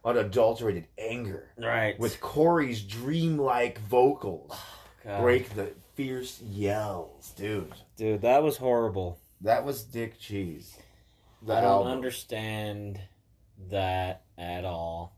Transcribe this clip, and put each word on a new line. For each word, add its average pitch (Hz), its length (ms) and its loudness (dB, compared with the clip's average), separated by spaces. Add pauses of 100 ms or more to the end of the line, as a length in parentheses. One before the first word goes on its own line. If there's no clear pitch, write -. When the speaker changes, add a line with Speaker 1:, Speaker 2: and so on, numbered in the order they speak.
Speaker 1:
unadulterated 110 800 2 (100)
anger 110 600 -8
Speaker 2:
Right. 113 420 0
Speaker 1:
with - 220 -2
Corey's 143 600 4
dreamlike 127 960 0
vocals 107 760 4
Speaker 2:
Oh, - 120 -14 (380)
God. 101 180 -4
Speaker 1:
break 123 340 4
the 101 160 -6 (240)
fierce 127 460 -8
yells, 101 880 -4
dude. 101 420 -6 (220)
Speaker 2:
Dude, 107 260 0
that 131 220 6
was 151 140 0
horrible. 110 600 0 (220)
Speaker 1:
That 117 240 2
was 120 180 -6
dick 113 360 -8
cheese. 90 580 -10 (680)
The 110 120 -2
Speaker 2:
I 117 60 4
don't 120 100 6
Speaker 1:
album. 123 220 4
Speaker 2:
understand 107 1040 -6 (680)
that 92 540 0 (140)
at 87 280 -6
all. 85 520 -6